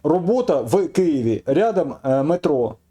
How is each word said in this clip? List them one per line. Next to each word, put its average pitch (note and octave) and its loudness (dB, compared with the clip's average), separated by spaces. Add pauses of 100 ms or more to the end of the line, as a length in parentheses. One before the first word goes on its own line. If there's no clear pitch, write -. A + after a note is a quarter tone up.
Робота F3 0
в E3 0
Києві, C3+ 0
рядом, E3+ 0
е, C3+ 0
метро C#3+ 0 (160)